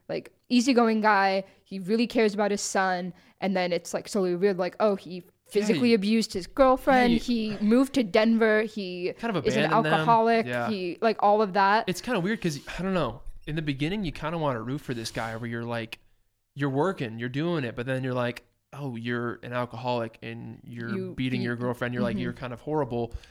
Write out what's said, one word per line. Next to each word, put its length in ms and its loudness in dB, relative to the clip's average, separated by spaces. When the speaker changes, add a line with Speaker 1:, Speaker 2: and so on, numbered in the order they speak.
Speaker 1:
like, 240 -8
easygoing 500 4
guy. 440 4
He 140 -12
really 300 0
cares 260 2
about 180 0
his 100 -2
son. 520 -2
And 160 -2
then 160 0
it's, 220 -4
like, 140 -6
slowly 240 0
revealed, 260 2
like, 220 -4
oh, 160 2
he 280 -12
physically 420 2
Speaker 2:
Yeah, 20 6
he 20 8
Speaker 1:
abused 400 2
his 140 -6
girlfriend. 680 4
Speaker 2:
Yeah, 60 2
he 380 -2
Speaker 1:
He 60 -2
moved 320 4
to 80 4
Denver. 600 4
He 560 -6
Speaker 2:
Kind 180 -4
of 80 -2
Speaker 1:
is 120 2
an 80 4
Speaker 2:
abandoned 200 2
them. 80 2
Speaker 1:
alcoholic. 540 4
Speaker 2:
Yeah. 220 -2
Speaker 1:
He, 320 -4
like, 180 2
all 220 4
of 120 0
that. 340 4
Speaker 2:
It's 140 -4
kinda 180 -2
weird 220 -2
'cause, 180 -2
I 20 -6
don't 140 -2
know, 260 -2
in 100 -6
the 60 -2
beginning, 440 -2
you 60 -4
kinda 260 -6
wanna 240 -2
root 200 -6
for 140 -8
this 160 -8
guy 240 -6
where 140 -8
you're 160 -6
like, 340 -8
you're 160 -4
working, 480 -2
you're 120 -6
doing 340 -2
it, 140 -8
but 80 -6
then 180 -4
you're 100 -4
like, 300 -4
"Oh, 240 -10
you're 440 -4
an 120 -12
alcoholic 680 -4
and 440 -14
you're 240 -10
Speaker 1:
You 260 -6
Speaker 2:
beating 260 -2
your 140 -2
Speaker 1:
beat 60 -10
Speaker 2:
girlfriend." 320 -4
You're 100 -2
like, 140 -2
Speaker 1:
Mm-hmm. 60 -4
Speaker 2:
"You're 100 -6
kind 180 -10
of 80 -12
horrible." 540 -4